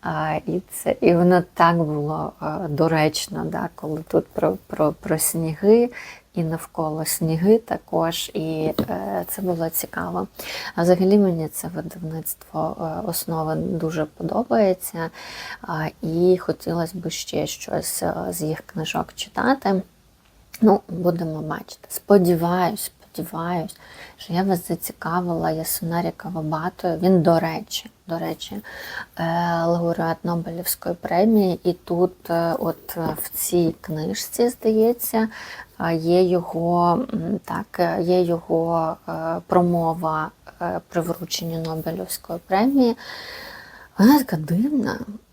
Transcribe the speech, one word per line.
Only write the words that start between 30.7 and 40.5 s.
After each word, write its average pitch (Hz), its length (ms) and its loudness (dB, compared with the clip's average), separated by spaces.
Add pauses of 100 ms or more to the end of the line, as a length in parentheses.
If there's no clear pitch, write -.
премії, 190 680 4
і 175 100 2
тут, 180 560 -2
е, 170 300 0
от, - 380 -6
е, 160 240 -4
в - 80 -8
цій 170 520 0
книжці, 185 680 -2
здається, 220 800 2 (520)
е, 165 160 0
є 170 280 4
його, 175 880 2
м, 175 320 -2
так, - 340 -8
е, 175 220 2
є 180 200 4
його, 165 760 0 (120)
е, - 20 -4 (360)
промова, 170 840 0 (300)